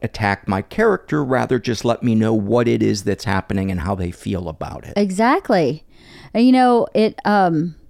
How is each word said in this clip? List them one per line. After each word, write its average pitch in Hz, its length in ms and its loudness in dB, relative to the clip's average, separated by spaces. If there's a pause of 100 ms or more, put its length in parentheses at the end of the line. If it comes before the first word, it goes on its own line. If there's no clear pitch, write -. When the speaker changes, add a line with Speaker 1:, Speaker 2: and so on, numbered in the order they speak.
Speaker 1:
attack 104 440 -4
my 98 140 -2
character, 180 600 -2
rather 127 340 0
just 113 260 -4
let 117 200 -2
me 120 100 2
know 110 200 2
what 113 340 0
it 117 160 2
is 107 200 0
that's 101 200 -4
happening 95 480 -2
and 90 100 -4
how 98 140 -2
they 90 160 -4
feel 92 360 -6
about - 380 -10
it." - 100 -14
Speaker 2:
Exactly. 202 880 0 (500)
And, 233 120 4
you 262 60 6
know, 247 420 4
it, 214 320 0
um, 175 500 2 (140)